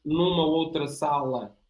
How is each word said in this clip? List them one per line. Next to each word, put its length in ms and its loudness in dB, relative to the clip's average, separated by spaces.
numa 400 2
outra 420 0
sala 720 -2